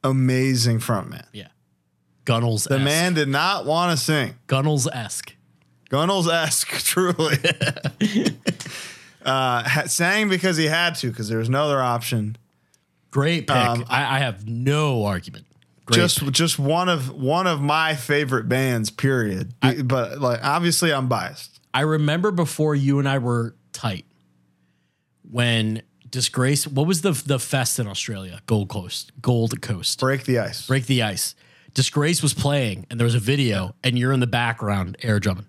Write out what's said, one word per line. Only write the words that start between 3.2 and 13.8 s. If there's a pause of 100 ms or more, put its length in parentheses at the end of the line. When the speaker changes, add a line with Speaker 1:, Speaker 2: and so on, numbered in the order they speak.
Speaker 1:
not
wanna
sing. (140)
Speaker 2:
Gunnels-esque. (540)
Speaker 1:
Gunnels-esque,
<laughs>
truly. (640)
Speaker 2:
<laughs> (880)
Speaker 1:
Uh,
ha-,
sang
because
he
had
to,
'cause
there
was
no
other
option. (760)
Speaker 2:
Great
pick.
Speaker 1:
Um,